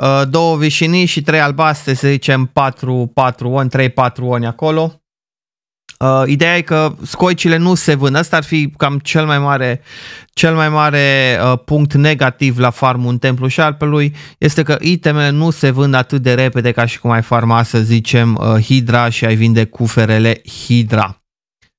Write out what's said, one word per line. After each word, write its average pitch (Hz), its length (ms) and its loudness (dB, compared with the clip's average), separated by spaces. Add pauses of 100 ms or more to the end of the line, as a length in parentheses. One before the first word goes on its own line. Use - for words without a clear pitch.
uh, 135 280 0
două 165 280 0
vișinii 165 500 0
și 156 160 -4
trei 156 180 0
albaste, 147 540 0
să 139 140 -2
zicem 135 380 0
patru, 127 680 -4
patru 127 340 -2
oni, 135 200 -2
trei, 131 220 0
patru 123 360 -2
oni 120 200 -2
acolo. 156 560 -4 (960)
Uh, 131 280 2
ideea 165 300 0
e 170 60 -2
că 156 400 -2
scoicile 175 540 0
nu 175 180 2
se 165 200 0
vând. 139 220 0
Asta 165 200 -2
ar 151 80 -2
fi 151 260 -2
cam 143 280 -4
cel 156 280 -2
mai 147 120 0
mare, 135 440 -2 (500)
cel 165 220 0
mai 156 140 0
mare, 139 720 2
uh, 127 220 2
punct 147 280 0
negativ 139 680 0
la 123 120 2
farmul 123 400 -2
în 123 80 -2
Templul 127 300 -2
Șarpelui, 147 680 0 (240)
este 151 240 0
că 147 180 -2
itemele 151 500 0
nu 156 200 0
se 143 200 0
vând 135 240 2
atât 127 280 0
de 123 120 2
repede 123 380 0
ca 117 140 -2
și - 140 -8
cum 120 100 -2
ai 117 120 2
farma, 117 400 2
să 113 180 0
zicem, 117 540 2
uh, 110 280 2
Hidra 120 460 2
și 117 160 -4
ai 113 100 2
vinde 113 320 2
cuferele 110 840 0
Hidra. 110 720 -2 (560)